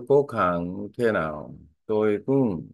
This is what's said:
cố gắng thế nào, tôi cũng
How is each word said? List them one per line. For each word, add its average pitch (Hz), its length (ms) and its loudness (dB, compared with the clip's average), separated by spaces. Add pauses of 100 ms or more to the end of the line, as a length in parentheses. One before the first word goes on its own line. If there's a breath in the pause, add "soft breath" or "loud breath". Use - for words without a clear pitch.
cố 139 240 4
gắng 92 560 -2 (100)
thế 117 140 2
nào, 76 420 -4 (320)
tôi 107 400 0
cũng 120 480 0